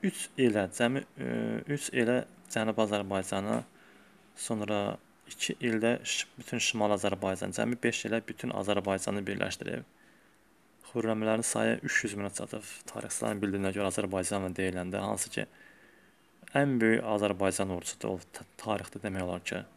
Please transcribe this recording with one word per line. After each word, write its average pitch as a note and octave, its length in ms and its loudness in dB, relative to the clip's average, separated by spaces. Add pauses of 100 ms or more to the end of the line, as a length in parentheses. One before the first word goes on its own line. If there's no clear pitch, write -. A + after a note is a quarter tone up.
üç - 300 0
ilə, G#2+ 340 4
cəmi, B2 380 0 (100)
ə, C3 160 -4 (400)
üç C#3+ 240 -2
ilə A#2+ 300 4 (260)
Cənubi A2 320 2
Azərbaycanı, G2+ 800 0 (720)
sonra G#2 640 -2 (260)
iki - 400 -6
ildə A2+ 400 2
ş-, - 240 -2 (100)
bütün - 240 -4
Şimal G#2 340 2
Azərbaycan, F#2+ 600 0
cəmi A#2 240 0
beş - 260 0
ilə A2+ 220 0
bütün A#2+ 260 -6
Azərbaycanı G2+ 720 0
birləşdirib. G2 600 -4 (1000)
Xürrəmlərin A2 600 2
sayı A2+ 380 2
üç - 240 0
yüz G2+ 140 -4
minə G2+ 160 -4
çatıb, - 300 -8 (260)
tarixçilərin G#2+ 500 -2
bildiyinə G2 340 0
görə G2+ 140 2
Azərbaycanla F#2+ 680 0
deyiləndə, F#2 480 -2
hansı G#2 300 -2
ki, G#2+ 140 -4 (1080)
ən C#3 240 4
böyük A2+ 360 6
Azərbaycan G2 580 2
ordusudur, F#2 460 -4
o - 160 -20
ta-, - 100 -14 (140)
tarixdə G2+ 440 -4
demək F#2+ 220 -2
olar F2+ 220 -4
ki. G2 160 -4 (140)